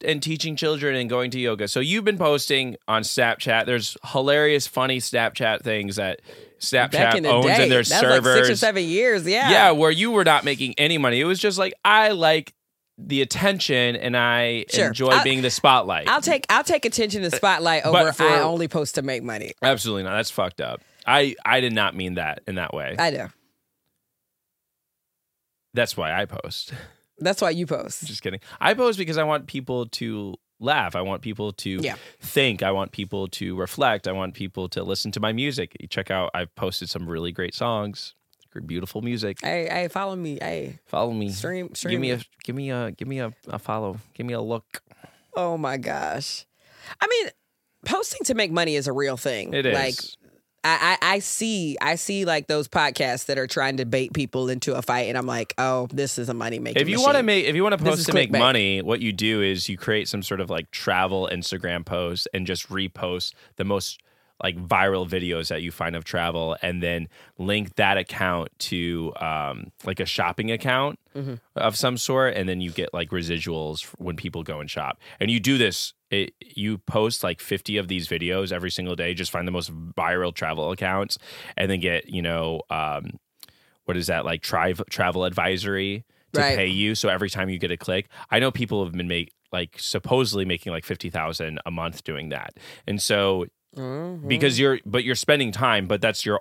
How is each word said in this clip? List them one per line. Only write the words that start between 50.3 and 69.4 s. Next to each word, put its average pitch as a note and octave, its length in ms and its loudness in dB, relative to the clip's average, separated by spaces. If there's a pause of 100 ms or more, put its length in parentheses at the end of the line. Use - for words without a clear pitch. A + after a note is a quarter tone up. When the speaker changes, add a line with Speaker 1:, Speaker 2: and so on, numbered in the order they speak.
Speaker 2:
I, E3 380 4
I, F#3 120 4
I G3+ 40 2
see, G3 600 -4
I D#3 160 0
see, G3 280 -4
like, D#3+ 220 0
those D3+ 220 0
podcasts C#3 580 0
that C3+ 100 -2
are C3 120 -2
trying C3+ 300 -2
to C3 60 0
bait B2+ 280 0
people B2+ 360 -2
into B2+ 280 -2
a B2 60 -4
fight, B2 260 0
and B2 100 -2
I'm B2+ 80 -4
like, A#2+ 320 -4
Oh, B2+ 340 0
this C#3 280 -4
is A#2+ 80 -6
a B2 60 -4
money-making A#2 460 -2
Speaker 1:
If D3+ 80 2
you G#3+ 100 0
Speaker 2:
machine. B3+ 80 4
Speaker 1:
wanna C#4+ 180 6
make, G3+ 220 4
if D3+ 100 2
you F3+ 80 2
wanna G3+ 140 2
Speaker 2:
This D3+ 100 2
Speaker 1:
post D#3+ 140 2
Speaker 2:
is D#3 40 -2
Speaker 1:
to D#3 80 0
make C3+ 160 4
Speaker 2:
clickbait. C3+ 80 4
Speaker 1:
money, G#2+ 440 4
what F2+ 180 0
you A2 120 0
do G#2+ 300 2
is F#2+ 260 0
you F#2+ 80 -4
create G#2+ 300 -2
some G2+ 160 -6
sort F#2+ 180 -4
of, F2+ 100 -6
like, E2+ 200 -6
travel F#2 640 0
Instagram F2 520 -4
post F2+ 480 -4
and F#2 140 -2
just F2+ 220 -4
repost F#2 640 -6 (220)
the - 80 -4
most, G2 340 -4 (420)
like, F2+ 160 -4
viral F#2+ 520 0
videos F2 400 -2
that E2 140 -6
you E2+ 100 -8
find E2+ 240 -6
of E2 80 -8
travel, E2 580 -2
and F2 180 -2
then E2+ 280 -2 (300)
link G2+ 360 -2
that G2+ 220 4
account F2+ 520 -2 (120)
to, E2+ 600 -4
um, D2+ 520 -6 (120)